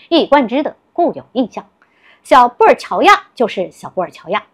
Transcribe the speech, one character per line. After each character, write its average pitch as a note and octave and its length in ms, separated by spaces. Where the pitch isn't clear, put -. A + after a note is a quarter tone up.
一 E4 140
以 F#3+ 60
贯 C#4+ 200
之 C4+ 160
的 A3 140
固 E4 200
有 B2+ 200
印 A#3 180
象。 - 140
小 B3 240
布 B3 160
尔 E4+ 120
乔 G3 260
亚 G4 220
就 A#3+ 120
是 F3+ 260
小 - 180
布 - 100
尔 E3 100
乔 - 200
亚， G3+ 140